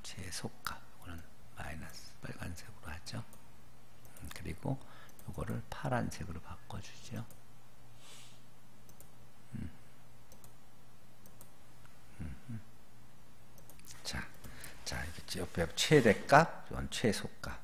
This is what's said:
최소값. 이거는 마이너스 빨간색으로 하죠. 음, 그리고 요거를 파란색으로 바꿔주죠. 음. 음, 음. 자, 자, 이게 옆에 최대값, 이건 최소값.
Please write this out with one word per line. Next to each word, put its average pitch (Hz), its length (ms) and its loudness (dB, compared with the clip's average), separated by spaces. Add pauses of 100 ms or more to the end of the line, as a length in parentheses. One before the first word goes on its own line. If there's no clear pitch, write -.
최소값. - 720 -4 (200)
이거는 85 240 -6 (360)
마이너스 - 640 -6
빨간색으로 - 680 -4
하죠. 107 320 -4 (960)
음, 78 140 -2
그리고 85 420 0 (520)
요거를 117 400 0
파란색으로 92 720 0
바꿔주죠. - 840 -4 (2250)
음. - 160 -4 (2500)
음, 76 160 -4 (140)
음. 110 120 -2 (1400)
자, - 240 -2 (560)
자, 62 220 -2
이게 - 340 -2
옆에 87 260 4 (100)
최대값, 139 960 10
이건 67 180 -2
최소값. - 760 2